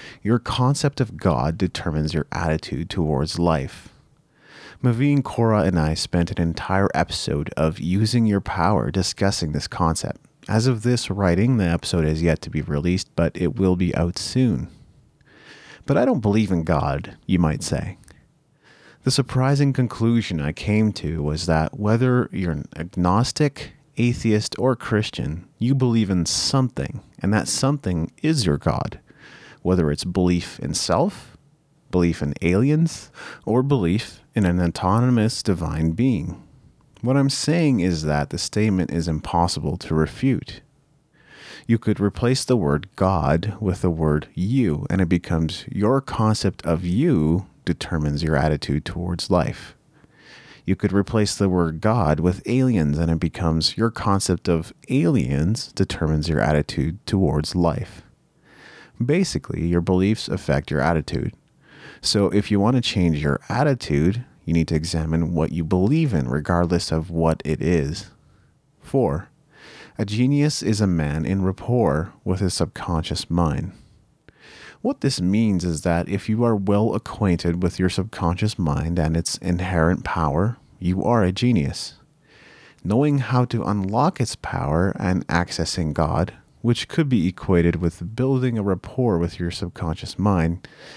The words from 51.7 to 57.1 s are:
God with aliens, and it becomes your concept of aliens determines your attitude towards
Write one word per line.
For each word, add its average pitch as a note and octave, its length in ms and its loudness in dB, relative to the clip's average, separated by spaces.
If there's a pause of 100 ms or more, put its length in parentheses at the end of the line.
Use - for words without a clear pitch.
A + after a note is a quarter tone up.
God G2+ 380 2
with F#2 260 0
aliens, A2 540 2
and E2 100 2
it E2 100 2
becomes D#2+ 580 -2
your A2+ 120 0
concept F#2+ 580 -2
of E2 240 0 (180)
aliens B2+ 840 0
determines D#2 560 -2
your D#2 100 0
attitude D2 680 0
towards D#2 480 0